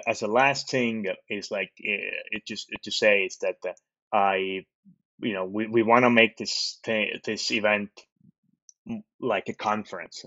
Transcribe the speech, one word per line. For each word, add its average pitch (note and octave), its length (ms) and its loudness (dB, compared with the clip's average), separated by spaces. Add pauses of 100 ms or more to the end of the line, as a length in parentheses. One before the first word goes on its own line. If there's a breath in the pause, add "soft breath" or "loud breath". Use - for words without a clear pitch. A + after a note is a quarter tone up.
as A2+ 140 -4
a A2+ 60 -4
last C3+ 420 2
thing A2+ 380 -2 (200)
is, G#2 240 -8
like, G2 300 -6
uh, G2 400 -6 (120)
it A2 140 -10
just, G#2+ 240 -10
it G#2+ 120 -12
to G#2 80 -10
say G#2 320 4
is F#2 160 -6
that, F#2 180 -2 (100)
uh, F2+ 60 -6 (400)
I, F#2+ 540 0 (560)
you A2+ 100 -2
know, F#2+ 140 -4
we, G#2+ 200 -4
we A2+ 160 2
wanna A#2+ 280 6
make A2+ 260 6
this - 480 -6
thi-, G#2+ 400 -2
this G#2+ 260 -4
event G#2 380 2 (1000)
m-, A2+ 180 -8 (140)
like G#2+ 300 -2
a G#2+ 60 -8
conference. G#2 720 -6